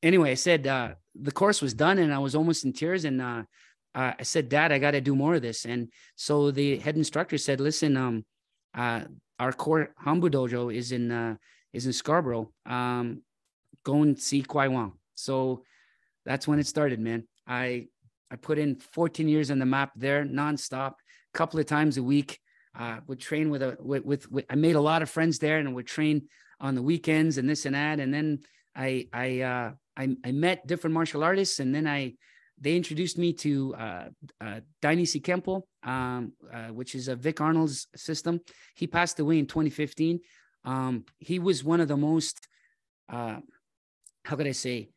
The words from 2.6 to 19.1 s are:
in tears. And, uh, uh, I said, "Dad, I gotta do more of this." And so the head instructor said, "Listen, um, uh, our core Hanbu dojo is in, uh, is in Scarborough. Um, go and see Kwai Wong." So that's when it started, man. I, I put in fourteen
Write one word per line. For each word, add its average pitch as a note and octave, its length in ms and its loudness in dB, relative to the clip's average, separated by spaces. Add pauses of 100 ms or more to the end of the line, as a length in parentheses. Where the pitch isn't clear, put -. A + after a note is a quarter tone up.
in B2+ 80 0
tears. E3+ 320 -2
And, C3 160 0
uh, A#2+ 220 -6 (500)
uh, B2+ 240 0
I C3+ 60 -10
said, C#3+ 260 0
"Dad, D3+ 220 4
I C#3 80 4
gotta C#3+ 220 2
do C3+ 140 2
more C#3+ 200 4
of D3+ 60 2
this." A#2 240 -6
And A#2+ 260 -4 (240)
so D3 340 2
the C#3+ 280 2
head D3+ 180 -2
instructor D#3 420 0
said, C#3 220 0
"Listen, C#3+ 380 2
um, A#2 280 -2 (480)
uh, A#2+ 280 -2 (360)
our B2+ 140 0
core D3+ 420 0 (100)
Hanbu E3+ 280 2
dojo B2 420 0
is A#2+ 200 -4
in, A#2+ 180 0
uh, A2+ 240 -2 (380)
is A#2+ 120 -6
in C3 80 0
Scarborough. B2+ 580 0 (140)
Um, B2 560 -2 (600)
go C#3+ 180 4
and D3 160 6
see C#3 260 0
Kwai C3+ 260 2
Wong." A#2 240 0 (220)
So C3 480 -2 (640)
that's C3+ 220 -2
when D3+ 100 4
it D3 100 0
started, C#3 340 0
man. A2+ 260 -4 (180)
I, B2 440 -6 (420)
I B2 60 -14
put D3+ 200 -2
in D3 200 0
fourteen E3 500 -2